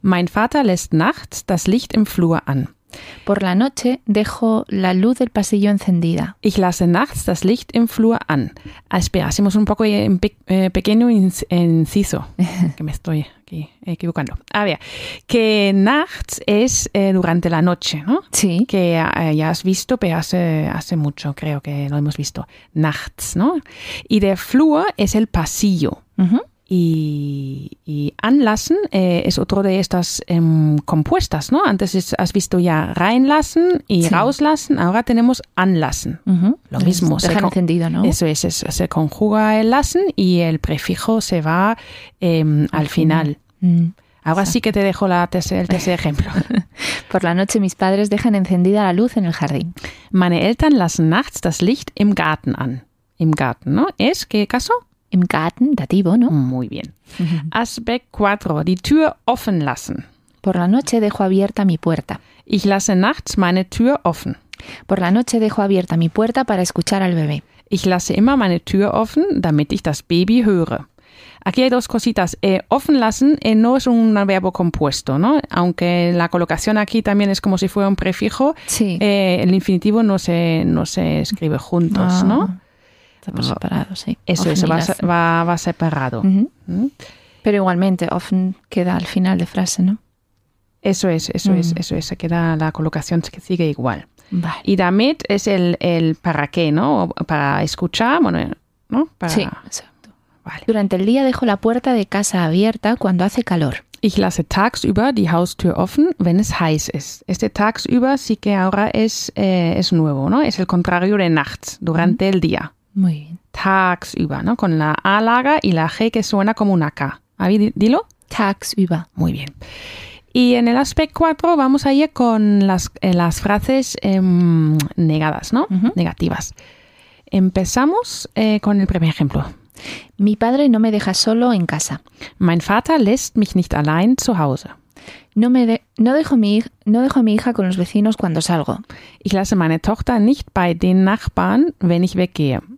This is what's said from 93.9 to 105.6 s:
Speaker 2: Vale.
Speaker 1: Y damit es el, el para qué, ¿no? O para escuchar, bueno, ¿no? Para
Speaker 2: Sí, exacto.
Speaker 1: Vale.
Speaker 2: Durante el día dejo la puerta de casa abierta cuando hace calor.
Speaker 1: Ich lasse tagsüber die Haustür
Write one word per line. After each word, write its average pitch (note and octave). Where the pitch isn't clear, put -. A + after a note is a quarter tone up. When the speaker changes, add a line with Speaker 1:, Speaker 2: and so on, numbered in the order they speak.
Speaker 2:
Vale. E3
Speaker 1:
Y G3
damit G3
es G3+
el, F3+
el E3
para D3
qué, D#3+
¿no? A3
O E3
para C#3+
escuchar, A#3
bueno, G3
¿no? C#4
Para E3+
Speaker 2:
Sí, G3+
exacto. -
Speaker 1:
Vale. -
Speaker 2:
Durante G3+
el F#3
día B3
dejo C4
la G3+
puerta A#3+
de G#3+
casa F#3+
abierta G#3+
cuando F#3
hace A3
calor. D#3+
Speaker 1:
Ich G#3
lasse F#3
tagsüber G#3+
die G3+
Haustür F3